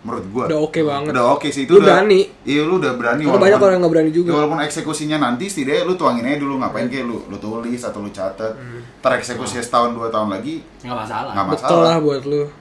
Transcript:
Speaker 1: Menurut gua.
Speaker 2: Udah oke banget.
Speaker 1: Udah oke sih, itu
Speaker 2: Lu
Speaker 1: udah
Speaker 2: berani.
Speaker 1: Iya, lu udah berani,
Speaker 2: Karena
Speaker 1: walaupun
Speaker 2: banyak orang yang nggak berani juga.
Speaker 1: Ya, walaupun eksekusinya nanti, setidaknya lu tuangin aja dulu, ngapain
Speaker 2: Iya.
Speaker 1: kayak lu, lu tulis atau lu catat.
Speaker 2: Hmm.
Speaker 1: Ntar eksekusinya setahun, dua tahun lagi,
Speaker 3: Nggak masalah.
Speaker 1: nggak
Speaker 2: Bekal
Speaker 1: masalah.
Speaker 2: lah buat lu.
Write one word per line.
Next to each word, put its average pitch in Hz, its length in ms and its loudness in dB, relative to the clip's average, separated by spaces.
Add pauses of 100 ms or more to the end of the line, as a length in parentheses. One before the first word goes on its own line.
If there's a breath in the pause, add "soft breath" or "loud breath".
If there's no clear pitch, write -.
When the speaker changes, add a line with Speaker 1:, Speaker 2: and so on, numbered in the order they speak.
Speaker 1:
Menurut 113 280 -8
gua. 117 180 -4
Speaker 2:
Udah 151 140 0
oke 156 200 -2
banget. 147 300 -2
Speaker 1:
Udah 127 220 2
oke 147 160 -2
sih, 139 140 -4
itu 131 100 2
Speaker 2:
Lu 190 60 12
Speaker 1:
udah 196 200 8
Speaker 2:
berani. 196 220 4 (220)
Speaker 1:
Iya, 143 200 0
lu 165 140 0
udah 143 180 0
berani, 120 240 -2
Speaker 2:
Karena 151 100 0
Speaker 1:
walaupun 190 160 4
Speaker 2:
banyak 202 160 6
orang 196 120 6
yang 180 100 2
nggak 165 120 2
berani 160 160 4
juga. 170 180 0
Speaker 1:
Ya, 165 80 2
walaupun 151 240 0
eksekusinya 151 580 -4
nanti, 127 280 0
setidaknya 156 360 -2
lu 180 120 0
tuangin 123 300 0
aja 143 140 -2
dulu, 139 180 -4
ngapain 120 280 -4
Speaker 2:
Iya. 123 80 -4
Speaker 1:
kayak 135 120 -6
lu, 117 200 -6
lu 95 120 -12
tulis 117 440 -8
atau 104 180 -8
lu 101 120 -10
catat. 98 420 -8
Speaker 2:
Hmm. 123 280 -14 (180)
Speaker 1:
Ntar 127 180 0
eksekusinya 120 440 -6
setahun, 117 320 0
dua 117 160 -6
tahun 107 220 -2
lagi, 127 320 -8 (180)
Speaker 3:
Nggak 123 180 -8
masalah. 110 320 -8
Speaker 1:
nggak 98 200 -2
Speaker 2:
Bekal - 180 -2
Speaker 1:
masalah. 170 160 6
Speaker 2:
lah 165 140 4
buat 147 260 0
lu. 147 180 -2 (180)